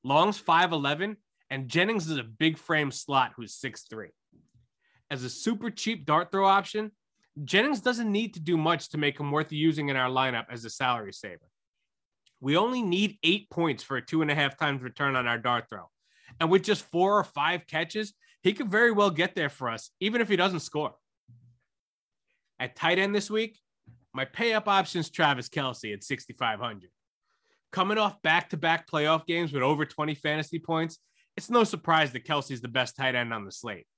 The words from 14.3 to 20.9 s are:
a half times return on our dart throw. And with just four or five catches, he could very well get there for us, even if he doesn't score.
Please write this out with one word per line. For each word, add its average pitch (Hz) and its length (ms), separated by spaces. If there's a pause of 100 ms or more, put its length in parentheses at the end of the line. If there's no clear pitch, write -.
a 143 40
half 143 220
times 139 260
return 135 320
on 127 120
our 117 120
dart 120 300
throw. 92 220 (500)
And 165 100
with 190 120
just 208 280
four 190 280
or 190 60
five 165 420
catches, 175 480 (280)
he 196 100
could 214 180
very 226 220
well 202 180
get 175 240
there 151 160
for 127 180
us, 113 220 (100)
even 220 200
if 220 80
he 202 80
doesn't 180 240
score. 151 340 (1600)